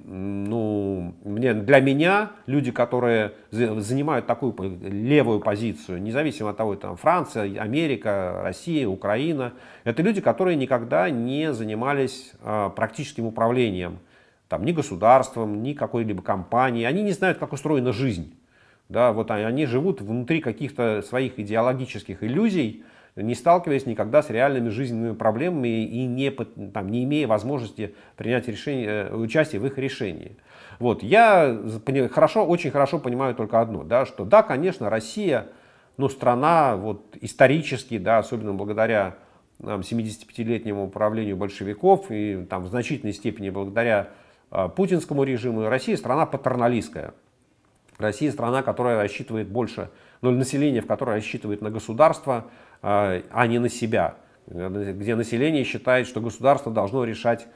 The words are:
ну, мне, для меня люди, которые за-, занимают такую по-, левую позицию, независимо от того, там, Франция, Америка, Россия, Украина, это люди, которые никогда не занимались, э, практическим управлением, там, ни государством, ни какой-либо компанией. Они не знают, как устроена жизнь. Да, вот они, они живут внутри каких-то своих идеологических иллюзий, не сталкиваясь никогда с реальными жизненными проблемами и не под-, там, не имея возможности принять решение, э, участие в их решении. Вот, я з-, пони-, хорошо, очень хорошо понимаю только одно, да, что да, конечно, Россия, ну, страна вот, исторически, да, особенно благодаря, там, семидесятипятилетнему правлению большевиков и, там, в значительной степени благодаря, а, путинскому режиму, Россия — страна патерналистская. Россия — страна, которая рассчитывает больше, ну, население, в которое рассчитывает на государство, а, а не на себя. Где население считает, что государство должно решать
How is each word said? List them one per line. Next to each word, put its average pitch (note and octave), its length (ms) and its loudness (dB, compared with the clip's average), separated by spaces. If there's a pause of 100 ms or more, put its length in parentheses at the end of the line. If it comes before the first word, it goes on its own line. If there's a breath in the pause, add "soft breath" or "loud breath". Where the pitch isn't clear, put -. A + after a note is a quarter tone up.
ну, G2+ 1080 -4 (100)
мне, A2 300 0
для A2+ 280 6
меня D#3 500 2 (160)
люди, B2+ 240 0
которые A#2+ 600 2 (180 loud breath)
за-, A2 280 0
занимают B2+ 460 0
такую A#2+ 280 -2
по-, F#2 100 -8
левую G2+ 760 2
позицию, G#2 600 -4
независимо A2+ 480 -4
от G2+ 80 -6
того, G#2+ 200 -2
там, F#2+ 200 -10
Франция, A2+ 640 0
Америка, G#2 800 -2
Россия, B2 460 -2
Украина, A#2+ 680 -2 (300 loud breath)
это A#2+ 180 0
люди, G3+ 180 2
которые F#3 360 2
никогда C3 560 0
не C3+ 420 -2
занимались, B2 800 -4 (100)
э, G#2+ 340 -2
практическим A2+ 500 -4
управлением, A2+ 760 0 (500 soft breath)
там, D#2+ 140 -2
ни D3 80 0
государством, A2+ 880 2
ни C3+ 120 -6
какой-либо A2 480 -4
компанией. A#2 640 0
Они F3 180 0
не G3+ 80 0
знают, F3+ 260 0
как - 140 -8
устроена C3+ 400 0
жизнь. G#2 420 -2 (540 soft breath)
Да, A2+ 240 4
вот A2 180 -2
они, G#2+ 140 -2
они C3 220 0
живут C3+ 340 0
внутри A#2+ 400 -2
каких-то A#2 600 -2
своих B2+ 360 -4
идеологических A2 840 -2
иллюзий, D#3 640 0 (320 loud breath)
не A2+ 180 -2
сталкиваясь E3 500 2
никогда A#2 380 2
с - 60 -10
реальными A#2+ 400 0
жизненными A2+ 460 -4
проблемами A#2 680 0
и A#2 220 -4
не B2+ 260 -2
под-, A2 400 -10
там, G2+ 160 -6
не A#2+ 160 0
имея C#3+ 240 0
возможности A2 640 -2 (220 loud breath)
принять A#2+ 320 0
решение, A#2+ 400 -4
э, G#2 280 -4
участие A2+ 440 0
в G2+ 60 -2
их G2+ 120 -4
решении. A2+ 600 -6 (420 loud breath)
Вот, A#2 240 0
я F3+ 500 6
з-, A2 280 -6
пони-, C3+ 260 0
хорошо, E3+ 380 4
очень D#3+ 260 0
хорошо C#3+ 280 2
понимаю B2+ 360 -2
только A2+ 240 2
одно, G#2+ 240 0
да, A#2+ 220 2
что - 180 -8
да, A2 200 8
конечно, G#2 460 -2
Россия, A2+ 580 -2 (500 loud breath)
ну, C3+ 100 2
страна C3 720 4
вот, G2+ 420 -8
исторически, C3 800 2
да, G#2+ 220 4
особенно G#2+ 340 -2
благодаря, G#2 640 0 (440 soft breath)
там, G2+ 220 -6
семидесятипятилетнему A2 1080 -4
правлению G#2+ 460 -2
большевиков G2+ 760 2
и, G#2 380 -4
там, F#2 140 -4
в F#2 40 -8
значительной A2 440 -4
степени G2 380 -6
благодаря, G2 640 0 (380 loud breath)
а, F#2 200 -2
путинскому E3+ 540 0
режиму, A#2 440 0
Россия — C3 300 0
страна C#3 280 0
патерналистская. A#2+ 880 0 (840)
Россия — G#2+ 340 -2
страна, A#2 320 0
которая B2 320 0
рассчитывает G#2+ 520 -4
больше, G2 420 -4 (320 soft breath)
ну, B2 100 4
население, C3 500 2
в - 60 -8
которое A2 300 -2
рассчитывает G#2+ 440 -6
на G#2+ 80 -6
государство, B2+ 760 0 (360 loud breath)
а, G2+ 400 2 (100)
а A#2 160 2
не A#2 120 2
на A#2+ 100 2
себя. A2 460 0 (300 soft breath)
Где G2 720 -6
население B2 500 0
считает, B2+ 420 0
что A2+ 140 -8
государство A#2+ 500 2
должно A2+ 320 0
решать A#2 520 -2